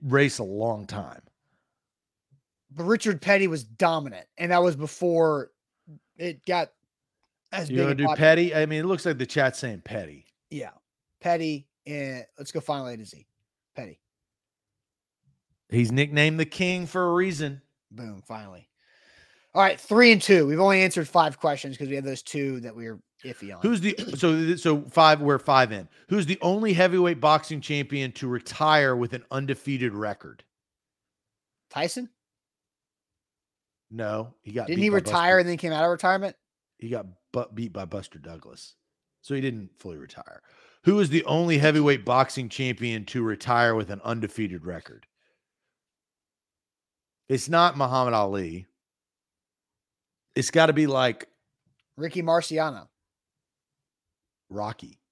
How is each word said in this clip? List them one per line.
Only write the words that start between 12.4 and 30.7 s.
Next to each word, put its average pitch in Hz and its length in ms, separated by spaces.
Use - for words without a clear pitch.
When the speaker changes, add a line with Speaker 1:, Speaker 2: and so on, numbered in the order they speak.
Speaker 2:
go 160 80
final 139 260
A 120 80
to 110 80
Z. - 240
Petty. 104 240
Speaker 1:
He's 120 240
nicknamed 147 480
the 160 60
King 180 420
for 180 200
a 170 60
reason. 156 480
Speaker 2:
Boom, 110 340
finally. 101 440
All 190 60
right, 190 180
three 233 320
and 208 80
two. 170 280
We've 156 120
only 190 220
answered 180 260
five 156 320
questions 143 380
'cause 143 100
we 135 60
have 139 100
those 135 200
two 139 380
that 113 140
we 113 140
were 104 100
iffy 101 320
on. 87 60
Speaker 1:
Who's 214 200
the, 202 140
so, 165 380
so 156 340
five, 156 320
we're 143 160
five 131 340
in. 95 160
Who's 190 160
the 180 160
only 196 320
heavyweight 175 480
boxing 151 400
champion 139 520
to - 140
retire 135 680
with 120 180
an 120 160
undefeated 135 640
record? 101 500